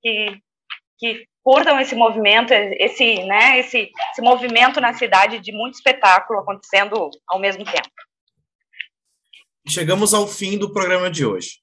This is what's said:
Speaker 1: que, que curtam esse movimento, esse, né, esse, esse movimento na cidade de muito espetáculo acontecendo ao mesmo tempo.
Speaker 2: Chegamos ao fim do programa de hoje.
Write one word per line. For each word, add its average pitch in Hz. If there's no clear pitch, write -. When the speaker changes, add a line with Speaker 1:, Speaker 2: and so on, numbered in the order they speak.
Speaker 1:
que, 214
que -
curtam 285
esse 269
movimento, 226
esse, 214
né, 240
esse, 240
esse -
movimento 240
na 233
cidade 214
de 202
muito 226
espetáculo 202
acontecendo 196
ao 185
mesmo 196
tempo. -
Speaker 2:
Chegamos 185
ao 208
fim 202
do 202
programa 180
de 151
hoje. 98